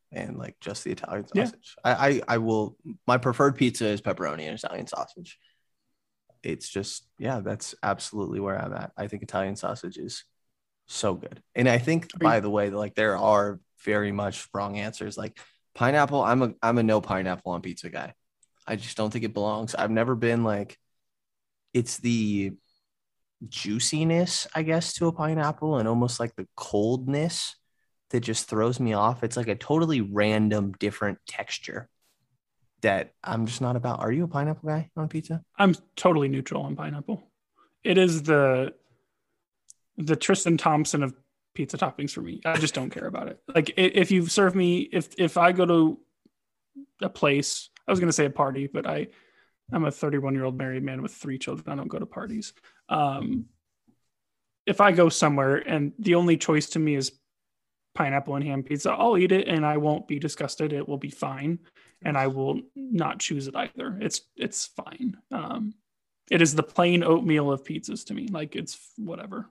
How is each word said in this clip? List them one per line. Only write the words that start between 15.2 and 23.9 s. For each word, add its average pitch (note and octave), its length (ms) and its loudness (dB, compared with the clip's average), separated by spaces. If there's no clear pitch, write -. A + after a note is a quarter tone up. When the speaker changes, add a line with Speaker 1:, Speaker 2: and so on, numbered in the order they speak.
Speaker 1:
pineapple, C#3 480 4
I'm B2 200 4
a, A#2 200 0
I'm A#2 160 4
a A2+ 60 4
no G#2+ 160 6
pineapple F#2 500 -4
on E2+ 120 -6
pizza F2 280 -12
guy. - 240 -10
I A2 120 -6
just A2+ 200 -10
don't G#2+ 160 -2
think A2+ 120 -6
it A2 100 -6
belongs. G#2+ 400 -4
I've G#2 160 -2
never A#2 240 2
been, A#2 300 2
like, G#2 340 -4
it's A#2+ 240 -2
the G#2 540 0
juiciness, D#3+ 1040 0